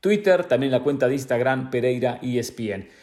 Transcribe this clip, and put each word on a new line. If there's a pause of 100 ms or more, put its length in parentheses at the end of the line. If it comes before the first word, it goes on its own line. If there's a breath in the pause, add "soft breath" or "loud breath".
Twitter,
también
la
cuenta
de
Instagram,
Pereira
E
S
P
N. (140 soft breath)